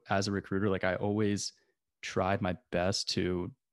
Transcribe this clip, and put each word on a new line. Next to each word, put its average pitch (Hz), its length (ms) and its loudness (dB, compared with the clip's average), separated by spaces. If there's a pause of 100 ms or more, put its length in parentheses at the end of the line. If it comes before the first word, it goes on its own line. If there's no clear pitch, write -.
(100)
as 101 180 2
a 101 40 0
recruiter, 98 360 0
like, 92 160 0
I 92 120 2
always 104 560 0 (500)
tried 95 380 0
my 90 160 0 (140)
best 90 400 0
to 90 420 -2 (200)